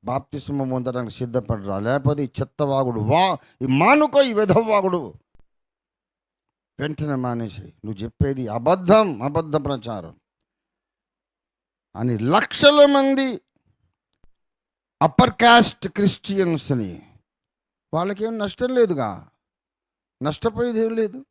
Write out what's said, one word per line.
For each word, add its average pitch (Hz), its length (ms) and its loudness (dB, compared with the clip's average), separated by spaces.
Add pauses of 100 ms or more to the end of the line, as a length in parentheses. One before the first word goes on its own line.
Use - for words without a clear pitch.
బాప్తిస్మం 135 640 -6
పొందడానికి 123 440 -6
సిద్ధపడరా, 110 640 -6
లేకపోతే 139 460 -2
ఈ 123 40 -8 (120)
చెత్త 135 220 -6
వాగుడు 135 380 -2
వా-, 156 380 2 (240)
ఈ 131 40 -4
మానుకో, 269 560 4
ఈ 254 100 0
వెధవ 208 280 2
వాగుడు. 185 540 -2 (1700)
వెంటనే 151 340 -6
మానేసేయ్. 117 580 -6 (120)
నువ్వు 107 200 -10
చెప్పేది 131 440 -4
అబద్ధం, 170 760 2
అబద్ధ 151 340 -4
ప్రచారం 117 640 -8 (1800)
అని 117 220 -2
లక్షల 226 680 2
మంది 269 540 2 (1600)
అప్పర్ 202 400 2
కాస్ట్ 233 460 6
క్రిస్టియన్స్‌ని, 170 1040 -2 (1000)
వాళ్ళకేం 202 440 -4
నష్టం 240 360 -6
లేదుగా, 175 340 0 (1120)
నష్టపోయేది 220 580 -4
ఏం 226 160 -2
లేదు. 220 220 -4 (120)